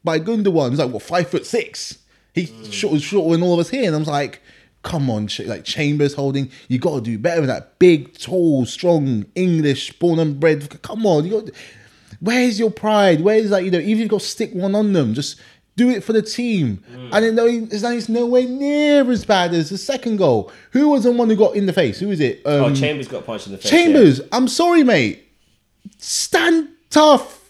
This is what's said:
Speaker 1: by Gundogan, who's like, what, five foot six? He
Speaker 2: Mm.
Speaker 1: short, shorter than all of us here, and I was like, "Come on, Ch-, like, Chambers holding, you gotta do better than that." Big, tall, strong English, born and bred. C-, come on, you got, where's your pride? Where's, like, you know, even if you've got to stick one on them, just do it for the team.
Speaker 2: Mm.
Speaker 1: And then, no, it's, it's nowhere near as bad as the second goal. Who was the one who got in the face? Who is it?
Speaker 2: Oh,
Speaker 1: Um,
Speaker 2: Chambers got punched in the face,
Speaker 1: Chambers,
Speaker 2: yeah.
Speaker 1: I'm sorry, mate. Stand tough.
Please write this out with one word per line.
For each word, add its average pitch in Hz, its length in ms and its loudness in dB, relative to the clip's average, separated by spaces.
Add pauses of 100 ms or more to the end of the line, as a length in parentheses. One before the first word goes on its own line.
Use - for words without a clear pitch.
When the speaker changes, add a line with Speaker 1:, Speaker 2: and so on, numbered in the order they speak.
Speaker 1:
by 160 160 -2
Gundogan, 180 500 0
who's 143 80 -2
like, 131 140 0
what, 104 100 -8
five 175 260 -2
foot - 180 -4
six? - 520 -8 (360)
He 175 120 -4
Speaker 2:
Mm. 113 260 -18
Speaker 1:
short, 156 280 -2
shorter 165 320 0
than 165 100 2
all 175 120 2
of 170 60 2
us 170 100 -2
here, 254 160 -2
and 156 100 -2
I - 20 -2
was 156 80 -4
like, 143 340 -6 (440)
"Come 139 260 -2
on, 107 160 -2
Ch-, - 140 -8
like, 101 240 -8
Chambers 143 500 -2
holding, 139 360 -4 (180)
you 127 100 0
gotta 143 220 -2
do 113 180 -6
better 170 220 -2
than 139 80 -2
that." - 320 -8
Big, 170 360 4
tall, 156 480 0
strong 135 600 -2 (100)
English, 160 640 -2
born 165 220 2
and 147 180 -2
bred. 156 240 2
C-, - 200 -18
come 220 220 -8
on, 160 200 2
you 208 160 -2
got, 220 100 -14 (720)
where's 233 400 0
your 220 100 2
pride? 202 520 2
Where's, 214 280 2
like, 190 140 0
you 190 80 -2
know, 175 60 -4
even 175 140 -4
if 220 60 2
you've 220 120 -2
got 202 100 0
to - 60 -12
stick - 260 -6
one 190 240 -2
on 214 160 0
them, 127 220 0
just - 260 -8 (360)
do 247 140 4
it 214 140 -2
for 226 80 -4
the 220 100 2
team. 196 600 -4 (100)
Speaker 2:
Mm. 127 200 -16
Speaker 1:
And 214 120 2
then, 226 120 0
no, 233 100 2
it's, 220 360 -2
it's 240 260 -4
nowhere 240 400 2
near 285 600 2
as 226 140 -2
bad 175 300 0
as 165 160 -2
the 190 80 -8
second 247 380 -4
goal. 127 340 2 (220)
Who 294 180 4
was 262 140 2
the 240 80 4
one 240 180 0
who 220 60 4
got 208 200 2
in 202 100 0
the 180 60 -2
face? 143 280 0
Who 202 100 -4
is 170 100 -2
it? 123 240 -2
Speaker 2:
Oh, 143 220 2
Speaker 1:
Um, 143 80 2
Speaker 2:
Chambers 139 340 -4
got 117 180 -12
punched 110 200 -10
in 98 60 -14
the 95 60 -12
face, - 120 -6
Speaker 1:
Chambers, 277 480 6
Speaker 2:
yeah. - 140 -12
Speaker 1:
I'm 247 160 0
sorry, 339 360 2
mate. 151 400 0 (760)
Stand 330 680 0 (220)
tough. 302 460 4 (140)